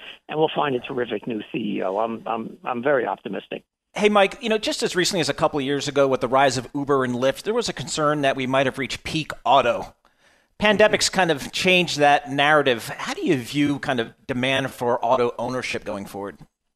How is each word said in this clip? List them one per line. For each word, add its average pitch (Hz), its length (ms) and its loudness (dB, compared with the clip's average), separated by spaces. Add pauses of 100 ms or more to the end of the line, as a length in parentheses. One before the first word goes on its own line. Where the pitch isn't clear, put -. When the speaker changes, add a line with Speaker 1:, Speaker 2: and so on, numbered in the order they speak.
(280)
Speaker 1:
and 156 100 -8
we'll 156 160 2
find 147 200 0
a 123 60 -2
terrific 120 460 -6
new 110 160 -6 (100)
C 107 260 -4
E 98 40 -4
O. 95 160 -2
I'm, 113 280 -4
I'm, 113 380 -8
I'm 123 180 -6
very 131 240 2
optimistic. - 560 -8 (340)
Speaker 2:
Hey, 208 120 2
Mike, 196 320 2
you 233 80 -6
know, 220 100 0
just 294 240 -4
as 202 140 -2
recently 180 240 2
as 135 80 0
a 139 60 0
couple 156 260 0
of 135 40 -2
years 139 220 -4
ago 139 220 2
with 131 120 0
the 131 60 -2
rise 131 320 4
of 117 160 -8
Uber 139 300 0
and 123 100 -2
Lyft, 131 280 0
there 208 120 -4
was 233 140 -2
a 190 40 -4
concern 147 500 -2
that 135 120 2
we 135 100 -4
might 135 220 2
have 127 100 -2
reached - 280 -8
peak - 260 -6 (140)
auto. 120 500 2 (640)
Pandemic's 202 500 4
kind 185 220 2
of 135 220 -2
changed 180 460 2
that 143 300 4
narrative. 139 600 2
How - 260 -8
do 392 100 -8
you 190 120 4
view 143 420 0
kind 131 220 -2
of 113 120 -4 (140)
demand 131 460 -2
for 120 320 0
auto 120 340 2
ownership 120 460 -6
going 98 220 -8
forward? 98 320 -10 (380)